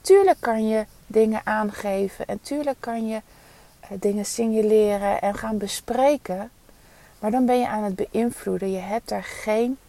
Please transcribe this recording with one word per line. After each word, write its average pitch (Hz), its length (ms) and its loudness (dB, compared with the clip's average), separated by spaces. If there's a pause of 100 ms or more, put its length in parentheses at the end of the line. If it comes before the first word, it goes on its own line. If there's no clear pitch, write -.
Tuurlijk 381 380 6
kan 220 280 0
je 220 180 0 (220)
dingen 220 360 2
aangeven 208 800 -4
en 202 160 -8
tuurlijk 285 380 -4
kan 233 280 -6
je, 220 140 -6 (580)
eh, - 100 -20 (100)
dingen 202 260 0
signaleren 214 960 2
en 202 120 0
gaan 220 240 -6
bespreken. 233 920 -2 (720)
Maar 214 120 -2
dan 254 140 4
ben 247 140 4
je 247 80 0
aan 214 160 -4
het 202 120 -4
beïnvloeden. 196 760 -2
Je 190 80 -4
hebt 190 300 -6
daar 202 140 -4
geen 233 540 -2 (120)